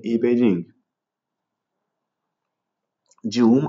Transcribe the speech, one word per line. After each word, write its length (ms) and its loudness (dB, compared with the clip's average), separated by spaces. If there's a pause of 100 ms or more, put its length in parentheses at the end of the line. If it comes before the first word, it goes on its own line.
e 120 -4
Beijing. 480 0 (2500)
De 180 -2
um 260 2